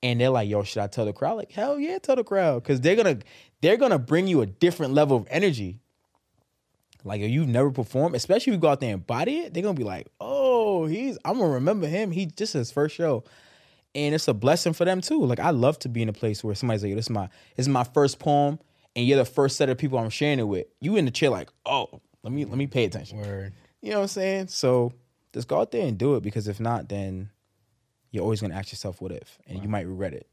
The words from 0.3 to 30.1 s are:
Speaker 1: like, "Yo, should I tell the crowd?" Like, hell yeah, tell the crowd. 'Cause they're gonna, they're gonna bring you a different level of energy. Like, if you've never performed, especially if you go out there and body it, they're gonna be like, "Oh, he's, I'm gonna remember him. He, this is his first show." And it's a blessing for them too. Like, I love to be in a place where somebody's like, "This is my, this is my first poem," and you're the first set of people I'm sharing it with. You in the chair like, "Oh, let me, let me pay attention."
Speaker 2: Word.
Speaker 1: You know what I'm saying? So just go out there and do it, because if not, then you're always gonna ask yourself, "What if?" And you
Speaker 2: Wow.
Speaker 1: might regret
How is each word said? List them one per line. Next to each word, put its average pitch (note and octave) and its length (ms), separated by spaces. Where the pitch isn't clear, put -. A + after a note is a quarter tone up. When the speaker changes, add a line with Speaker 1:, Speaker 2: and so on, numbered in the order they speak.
Speaker 1:
like, A2+ 180
"Yo, G#2 140
should G#2 180
I G2+ 60
tell G#2+ 180
the G#2 80
crowd?" E3 240
Like, G#3 140
hell C#4 280
yeah, E4+ 200
tell C#4 160
the B3 80
crowd. E3 400
'Cause C3+ 180
they're E3 140
gonna, F#3+ 240
they're F#3+ 160
gonna A#3 220
bring D3+ 280
you E3 140
a G#2+ 60
different D3 480
level C#3 220
of E3+ 120
energy. A#2+ 520
Like, G2+ 180
if G#2+ 80
you've C#3+ 180
never C3 220
performed, C3+ 460
especially - 380
if - 20
you F3+ 40
go D#3+ 100
out C#3 100
there A#2+ 120
and F#2 140
body A3+ 360
it, E4 120
they're E3+ 80
gonna G3 140
be C3 80
like, F#2+ 240
"Oh, A#3 680
he's, G#3+ 360
I'm G3 140
gonna F3 160
remember D#3+ 320
him. F#3+ 240
He, F3+ 160
this F#3+ 300
is A#2+ 120
his - 40
first D3+ 240
show." D3 280
And D3 220
it's D#3+ 120
a C#3 60
blessing D3 400
for E3+ 120
them F#3 160
too. D4+ 220
Like, A#2+ 160
I E3+ 120
love C#3 280
to C3 100
be A#2 120
in A2+ 80
a G#2 40
place G#2+ 300
where G#2+ 120
somebody's A2 280
like, G2+ 120
"This A2+ 100
is - 60
my, G2+ 180
this B2+ 100
is C#3 40
my B2+ 140
first C#3 340
poem," C#3+ 400
and A#2+ 100
you're C#3 140
the B2 60
first C#3 300
set C#3+ 140
of B2+ 80
people C3 220
I'm A2+ 100
sharing C#3+ 300
it A2+ 80
with. G2 180
You F3+ 140
in F#3 100
the B2 60
chair C#3+ 180
like, F#2+ 200
"Oh, - 340
let A#2 100
me, D3 100
let A#2+ 140
me C#3 80
pay C3+ 200
attention." G2 340
Speaker 2:
Word. G2 340
Speaker 1:
You G#3 100
know G#3+ 60
what G3+ 60
I'm G3 40
saying? F#3+ 400
So B2+ 440
just A#2+ 160
go D#3 140
out A3+ 80
there A3+ 160
and A2 140
do C3+ 160
it, A2+ 80
because G#2 240
if G2+ 120
not, A2+ 300
then G2 400
you're G2+ 140
always G#2+ 180
gonna F#2 140
ask F#2+ 160
yourself, - 280
"What F#2 120
if?" - 340
And F#2 140
you G2 60
Speaker 2:
Wow. G#2 80
Speaker 1:
might F#2+ 140
regret F#2 260